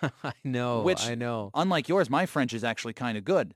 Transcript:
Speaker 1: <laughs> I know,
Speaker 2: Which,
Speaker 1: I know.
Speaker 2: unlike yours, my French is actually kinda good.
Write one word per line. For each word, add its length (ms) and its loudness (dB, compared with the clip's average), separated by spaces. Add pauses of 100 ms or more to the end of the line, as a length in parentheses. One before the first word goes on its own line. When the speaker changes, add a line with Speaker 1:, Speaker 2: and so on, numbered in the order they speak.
Speaker 1:
<laughs> 220 -4
I 100 -6 (120)
know, 380 0
Speaker 2:
Which, 220 2
Speaker 1:
I 120 -4
know. 360 -4
Speaker 2:
unlike 360 2
yours, 200 4
my 180 2
French 280 0
is 80 -4
actually 320 -2
kinda 260 -4
good. 360 2